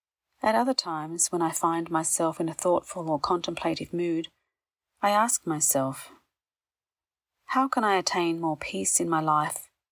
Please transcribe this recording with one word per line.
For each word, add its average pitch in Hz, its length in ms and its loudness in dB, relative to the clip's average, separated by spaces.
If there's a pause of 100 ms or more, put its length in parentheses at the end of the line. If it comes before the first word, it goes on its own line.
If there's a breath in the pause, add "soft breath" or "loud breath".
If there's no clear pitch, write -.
(420)
At 220 140 2
other 254 180 2
times, 165 560 -4
when 175 100 0
I 165 120 2
find 165 400 0
myself 160 480 0
in 165 80 -2
a 160 60 -6
thoughtful 175 540 -2
or 151 120 0
contemplative 170 720 -2
mood, 170 340 -2 (760)
I 202 100 2
ask 214 360 2
myself, 156 640 0 (1300)
"How 269 240 2
can 240 160 0
I 202 140 4
attain 170 420 0
more 160 160 0
peace - 420 -2
in 175 100 0
my 160 120 2
life? 156 500 0 (220)